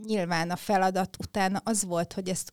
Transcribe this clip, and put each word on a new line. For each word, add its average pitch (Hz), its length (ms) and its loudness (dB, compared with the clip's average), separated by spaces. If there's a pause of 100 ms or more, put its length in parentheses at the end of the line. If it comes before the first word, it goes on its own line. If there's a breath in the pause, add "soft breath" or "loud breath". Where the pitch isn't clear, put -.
nyilván 175 440 0
a 175 60 -2
feladat 185 640 2
utána 190 460 0
az 214 200 2
volt, 175 280 0
hogy 190 160 -4
ezt - 240 -4